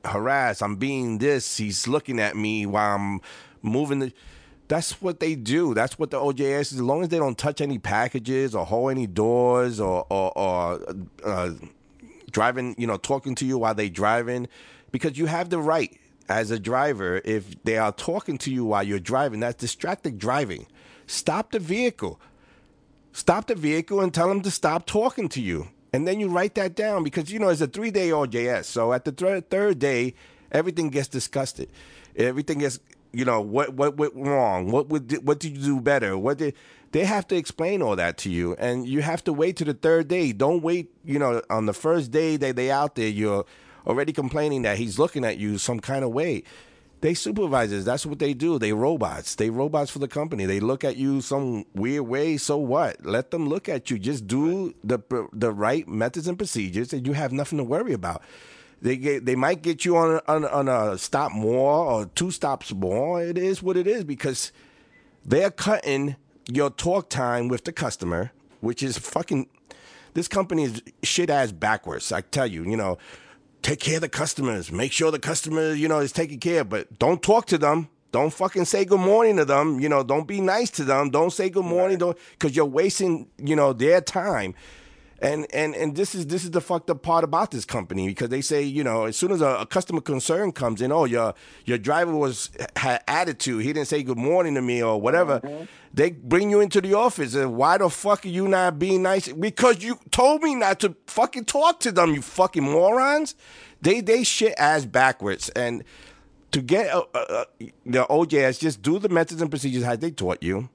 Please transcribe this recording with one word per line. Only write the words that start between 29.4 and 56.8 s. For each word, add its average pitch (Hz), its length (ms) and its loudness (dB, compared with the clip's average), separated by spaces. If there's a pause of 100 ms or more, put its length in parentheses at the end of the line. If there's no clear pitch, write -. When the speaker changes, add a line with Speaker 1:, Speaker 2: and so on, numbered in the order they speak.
Speaker 1:
third 190 400 0
day, 127 340 0 (380)
everything 160 380 0
gets 135 180 -4
discussed. - 520 -6 (540)
Everything 143 460 -2
gets, 135 180 -2 (340)
you 123 120 -2
know, 120 160 2
what, 131 340 -2
what 143 220 0
went 147 180 -2
wrong? 123 560 0
What 139 200 2
would, 139 360 -2
what 143 140 2
did 147 160 -8
you 139 80 -8
do 143 160 2
better? 117 360 2
What 127 220 0
did, 147 160 -2 (380)
they 160 120 2
have 202 220 0
to 190 100 -2
explain 175 460 -2
all 107 140 0
that 85 220 0
to 98 120 -6
you. 87 240 0
And 123 320 -4
you 139 160 -2
have 160 220 -4
to 160 80 -2
wait 165 240 0
to 170 80 -4
the 147 100 -2
third 160 320 2
day. 170 240 0
Don't 139 320 2
wait, 170 300 -2 (120)
you 147 140 -2
know, 120 320 0
on 110 160 0
the 104 80 0
first 156 380 0
day 156 240 2
that 135 180 0
they 127 160 0
out 139 240 0
there, 110 140 0
you're 101 360 0 (400)
already 139 280 0
complaining 143 500 -2
that 104 160 0
he's 110 180 -4
looking 135 280 0
at 110 140 -2
you 104 200 -2
some 120 220 -4
kind 135 240 -4
of 120 80 -2
way. 143 320 -2 (560)
They 156 140 0
supervisors, 135 720 0
that's 151 180 -2
what 147 140 -8
they 147 160 0
do. 151 240 0
They 110 160 0
robots. 107 600 -2
They 107 120 0
robots 143 420 -2
for 139 100 -10
the 139 60 -2
company. 147 380 -4
They 98 160 0
look 123 240 -2
at 131 140 -2
you 135 240 0
some 127 420 -4 (100)
weird 127 320 -2
way. 143 300 -2
So 143 220 -2
what? 139 480 -2
Let 110 240 -2
them 165 180 -2
look 180 220 -4
at 139 200 -6
you. 120 80 0
Just 113 280 -4
do 160 480 -2 (100)
the, 117 140 0 (340)
the 113 180 0
right 110 380 0
methods 123 400 -2
and 180 80 -4
procedures, 117 560 -4